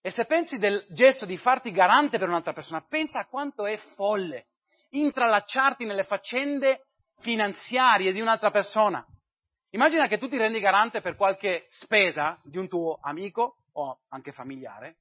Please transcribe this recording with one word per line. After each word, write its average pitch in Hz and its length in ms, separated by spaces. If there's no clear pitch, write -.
E 185 120
se 233 120
pensi 320 340
del 202 320
gesto 247 360
di 180 100
farti 247 360
garante 208 460
per 185 100
un'altra 170 240
persona, 160 280
pensa 302 400
a 196 60
quanto 277 400
è 214 100
folle 196 500
intrallacciarti 262 920
nelle 196 200
faccende 269 840
finanziarie 220 920
di 196 80
un'altra 226 300
persona. 202 540
Immagina 294 360
che - 120
tu 254 100
ti 254 80
rendi 226 240
garante 202 400
per 175 160
qualche 190 540
spesa 170 720
di 147 160
un 185 100
tuo 170 320
amico 185 560
o 139 280
anche 131 220
familiare 131 680